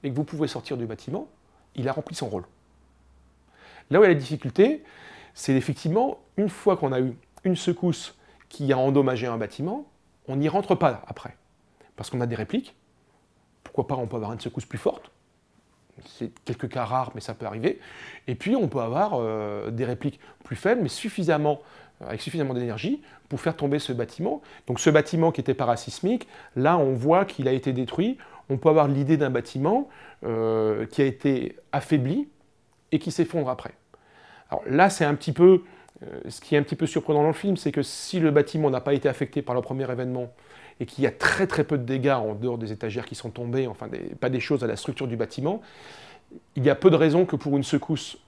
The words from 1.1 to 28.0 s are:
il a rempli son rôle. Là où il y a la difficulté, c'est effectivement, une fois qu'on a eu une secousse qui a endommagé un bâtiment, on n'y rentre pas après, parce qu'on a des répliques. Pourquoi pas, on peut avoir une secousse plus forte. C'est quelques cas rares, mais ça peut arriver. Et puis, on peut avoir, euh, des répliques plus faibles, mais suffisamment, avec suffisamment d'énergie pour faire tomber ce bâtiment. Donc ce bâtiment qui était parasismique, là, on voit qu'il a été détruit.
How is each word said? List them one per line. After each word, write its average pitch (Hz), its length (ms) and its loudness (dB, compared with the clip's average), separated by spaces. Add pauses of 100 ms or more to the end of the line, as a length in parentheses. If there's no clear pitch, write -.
il 127 160 -2
a - 20 -2
rempli - 220 -8
son 143 140 -6
rôle. 98 160 -6 (1500)
Là 160 120 6
où - 20 12
il 202 40 10
y 185 40 10
a - 20 8
la 151 60 4
difficulté, 156 640 2 (500)
c'est - 200 -2
effectivement, 165 680 0 (160)
une 202 140 2
fois - 260 2
qu'on 139 160 -2
a 127 80 0
eu 127 140 0 (320)
une 185 100 2
secousse - 640 -2 (320)
qui 139 240 0
a 131 40 4
endommagé 131 500 2
un 117 100 -4
bâtiment, 170 480 -6 (420)
on 131 80 -6
n'y 147 140 0
rentre 196 260 2
pas 131 320 0
après, - 300 -14 (580)
parce - 140 -12
qu'on 127 100 -4
a 123 60 0
des 120 100 -2
répliques. 110 400 -4 (880)
Pourquoi - 240 -4
pas, 139 80 -2
on 127 100 -4
peut 113 120 -6
avoir 110 160 -6
une 113 80 -12
secousse - 240 -8
plus - 120 -10
forte. - 320 -4 (960)
C'est - 280 -10 (100)
quelques 123 240 -8
cas 123 160 -4
rares, 123 320 -2
mais 107 60 -10
ça - 120 -12
peut 117 120 -12
arriver. 110 340 -4 (480)
Et 123 80 -4
puis, 220 220 0
on 208 100 0
peut 127 140 -2
avoir, 151 320 -2
euh, 107 580 -4
des 117 140 -4
répliques 123 340 -6 (240)
plus - 140 -10
faibles, 233 240 2
mais 147 80 0
suffisamment, 151 720 0 (400)
avec - 180 -10
suffisamment 139 360 -4
d'énergie 123 460 -4 (280)
pour 131 100 -4
faire 160 160 -2
tomber 143 240 0
ce 135 140 -6
bâtiment. 170 480 -4 (260)
Donc 123 140 -4
ce - 80 6
bâtiment 165 420 4
qui - 80 -6
était 135 140 0
parasismique, 131 720 -2 (300)
là, 151 200 4
on 139 140 2
voit 147 320 4
qu'il 143 240 -2
a 131 60 4
été 135 180 0
détruit. 165 460 -2 (320)